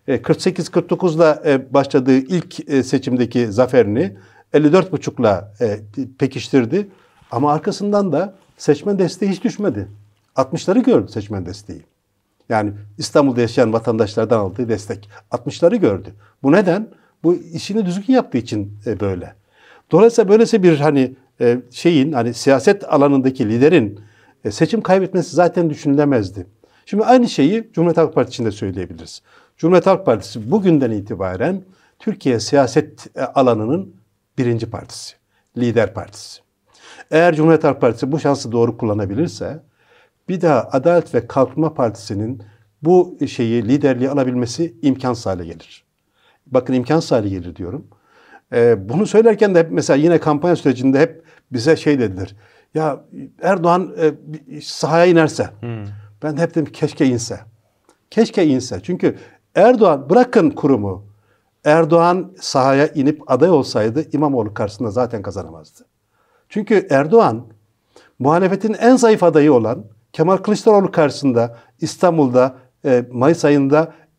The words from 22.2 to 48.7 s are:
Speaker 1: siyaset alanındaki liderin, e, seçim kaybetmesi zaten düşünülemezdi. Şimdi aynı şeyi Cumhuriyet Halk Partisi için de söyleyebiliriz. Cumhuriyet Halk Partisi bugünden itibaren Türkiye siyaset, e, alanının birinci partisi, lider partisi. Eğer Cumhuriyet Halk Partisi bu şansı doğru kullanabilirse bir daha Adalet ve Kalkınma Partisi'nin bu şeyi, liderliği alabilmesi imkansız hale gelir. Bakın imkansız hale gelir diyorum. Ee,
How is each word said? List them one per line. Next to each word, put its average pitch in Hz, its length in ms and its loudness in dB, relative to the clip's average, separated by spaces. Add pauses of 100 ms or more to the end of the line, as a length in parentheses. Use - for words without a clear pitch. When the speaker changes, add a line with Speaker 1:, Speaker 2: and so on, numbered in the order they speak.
Speaker 1:
siyaset - 580 0
alanındaki 135 560 2
liderin, 120 520 2 (440)
e, 107 60 -4
seçim 165 300 -2
kaybetmesi 185 560 -2
zaten 170 340 0
düşünülemezdi. 139 760 -2 (400)
Şimdi 208 180 -2
aynı 240 240 2
şeyi 190 440 0
Cumhuriyet 165 240 0
Halk 156 180 2
Partisi 131 200 -2
için 120 100 -6
de 110 60 -2
söyleyebiliriz. 90 720 -10 (340)
Cumhuriyet 175 300 2
Halk 185 200 0
Partisi 113 440 -4
bugünden 165 400 2
itibaren 104 720 -6 (360)
Türkiye 127 420 -4
siyaset, - 760 -2
e, - 40 -8
alanının 131 760 -2 (440)
birinci 120 320 -4
partisi, - 440 -16 (420)
lider 117 380 -2
partisi. - 460 -16 (720)
Eğer 165 240 4
Cumhuriyet 156 300 4
Halk 139 160 0
Partisi 131 320 0
bu 160 60 -2
şansı 135 340 -2
doğru 117 240 0
kullanabilirse 107 840 -6 (680)
bir 180 120 -6
daha 147 320 2
Adalet 170 420 0
ve 117 120 -2
Kalkınma 151 480 -2
Partisi'nin 110 680 -6 (400)
bu 180 360 2 (100)
şeyi, 113 400 -4
liderliği 135 420 0
alabilmesi 127 720 -4
imkansız 127 440 -2
hale 92 180 -6
gelir. - 400 -20 (640)
Bakın 131 280 -2
imkansız 151 380 -2
hale 107 160 0
gelir 87 280 -10
diyorum. 92 300 -12 (640)
Ee, 117 360 2